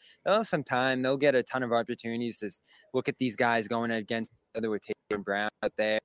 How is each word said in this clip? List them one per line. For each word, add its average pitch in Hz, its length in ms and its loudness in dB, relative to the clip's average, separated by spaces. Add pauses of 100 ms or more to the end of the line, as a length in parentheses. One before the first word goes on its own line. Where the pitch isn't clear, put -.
(240)
they'll 190 140 2
have 226 100 0
some 156 160 -2
time. 127 380 0
They'll 131 160 2
get 139 180 4
a 123 80 4
ton 127 200 -4
of 117 100 -2
opportunities 117 640 -2
to - 80 -8
s-, - 160 -10 (320)
look 131 160 0
at 127 80 -4
these 123 180 -2
guys 117 320 2
going 117 240 -2
against 113 400 -2 (240)
other 113 140 -2
with 104 140 -2
Tatum - 380 -4
Brown 101 280 0 (140)
out 104 120 0
there 107 280 2